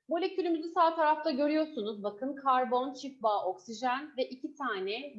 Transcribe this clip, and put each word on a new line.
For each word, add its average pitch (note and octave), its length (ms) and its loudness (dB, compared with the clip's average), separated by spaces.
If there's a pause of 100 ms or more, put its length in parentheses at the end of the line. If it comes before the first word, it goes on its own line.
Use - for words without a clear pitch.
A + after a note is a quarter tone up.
molekülümüzü E4+ 600 0
sağ E4 260 4
tarafta D#4 360 2
görüyorsunuz. C#4 720 0
Bakın C4 340 -6
karbon, B3+ 560 2
çift C4+ 300 -10
bağ, G#3 220 2
oksijen B3 720 -4
ve B3+ 120 -2
iki C#4 260 -12
tane A#3 640 -4